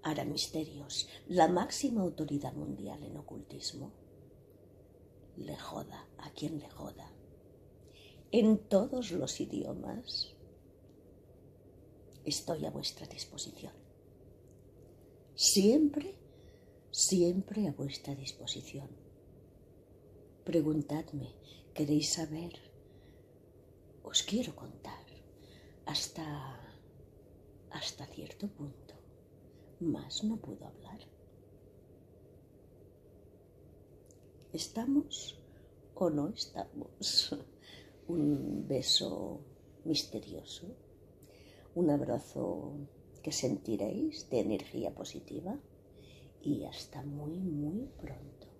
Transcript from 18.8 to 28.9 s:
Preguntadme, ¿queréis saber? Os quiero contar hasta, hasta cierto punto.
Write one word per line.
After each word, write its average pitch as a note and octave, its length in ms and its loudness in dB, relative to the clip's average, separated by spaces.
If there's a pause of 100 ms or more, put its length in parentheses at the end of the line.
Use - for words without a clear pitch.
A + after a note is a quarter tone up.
Preguntadme, D3+ 880 2 (400)
¿queréis D3+ 400 4
saber? E3 380 -4 (1500)
Os - 200 2
quiero G3+ 340 0
contar - 500 -14 (800)
hasta, - 380 -2 (1500)
hasta - 360 -6
cierto - 420 -8
punto. - 460 -10 (840)